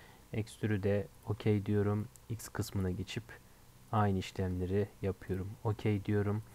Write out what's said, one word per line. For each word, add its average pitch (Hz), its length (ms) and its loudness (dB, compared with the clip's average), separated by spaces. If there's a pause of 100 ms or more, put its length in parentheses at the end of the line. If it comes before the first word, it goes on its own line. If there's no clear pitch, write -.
(340)
Extrude, 104 720 0 (180)
okey 104 400 2
diyorum. 104 420 2 (220)
X 110 200 -8
kısmına 98 420 0
geçip 98 320 -6 (680)
aynı 104 280 4
işlemleri 92 680 0 (140)
yapıyorum. 95 480 -2 (140)
Okey 104 420 0
diyorum. 104 380 2 (120)